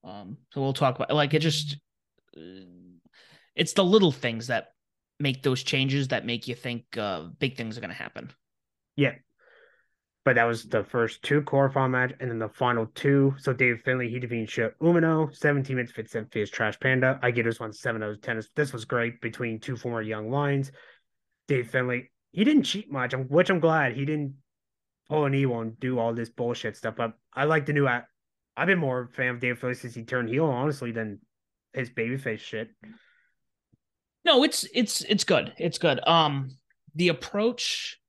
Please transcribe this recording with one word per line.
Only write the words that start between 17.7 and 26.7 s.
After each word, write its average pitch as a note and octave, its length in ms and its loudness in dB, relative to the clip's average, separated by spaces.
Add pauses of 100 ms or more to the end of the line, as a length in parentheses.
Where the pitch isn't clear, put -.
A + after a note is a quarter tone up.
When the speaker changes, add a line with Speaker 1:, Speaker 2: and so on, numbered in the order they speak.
Speaker 2:
seven A2+ 320 -6
out G#2 60 -6
of G#2 120 -12
ten. A2+ 180 -4 (140)
This D3 180 0
was A2 120 -10
great A#2+ 360 -2
between A#2 380 -6
two B2+ 160 -8
former A#2 260 -6
young G#2+ 300 -6
lions. C#3 400 0 (800)
Dave B2 220 0
Finlay, B2 420 -2 (180)
he F#3+ 140 0
didn't D4+ 180 6
cheat - 260 -4
much, B2+ 260 -4
I'm, C3 100 -2
which E3+ 260 4
I'm F#3 80 4
glad. D3+ 380 2
He C#3 80 -4
didn't D3 320 -4 (720)
pull D3+ 160 2
an C#3 100 2
evil C3 260 2
and A2+ 200 -8
do B2+ 180 0
all A#2 160 0
this A#2 160 -4
bullshit A#2 460 -4